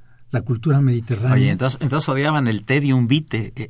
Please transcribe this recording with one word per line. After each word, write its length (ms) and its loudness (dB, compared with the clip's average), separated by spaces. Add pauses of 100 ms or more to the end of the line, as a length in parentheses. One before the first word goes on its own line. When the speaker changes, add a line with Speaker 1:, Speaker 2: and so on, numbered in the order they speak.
(300)
Speaker 1:
la 120 -2
cultura 380 0
mediterránea. 540 0
Speaker 2:
Oye, 160 4
entonces, 300 -2
entonces 280 0
odiaban 400 0
el 160 -2
tedium 420 2
vitae, 480 -2
eh, 0 -
eh, 160 -10